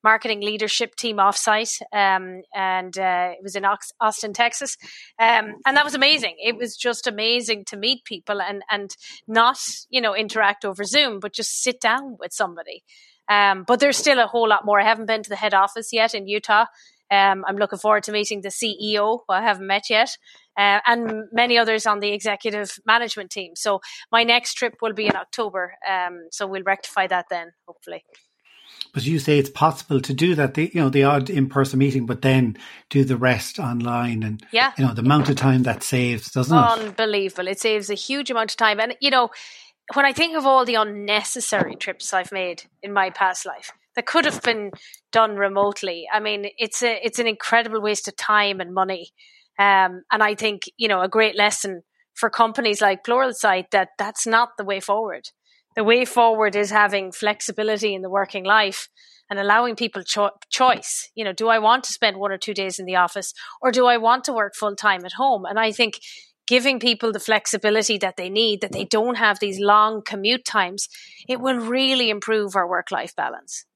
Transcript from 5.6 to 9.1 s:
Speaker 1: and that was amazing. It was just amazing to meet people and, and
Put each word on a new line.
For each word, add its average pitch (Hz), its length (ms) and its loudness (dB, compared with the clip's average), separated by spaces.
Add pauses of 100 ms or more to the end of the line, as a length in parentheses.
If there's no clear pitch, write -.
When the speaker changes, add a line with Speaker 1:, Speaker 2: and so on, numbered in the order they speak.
Speaker 1:
and 269 100 4
that 294 80 4
was 294 120 -4
amazing. 269 440 2
It 226 160 -2
was 226 200 -8
just 240 320 -2
amazing 220 640 -2
to 214 60 -14
meet 240 280 -4
people 202 360 -8
and, 196 300 -6
and 202 240 -6 (320)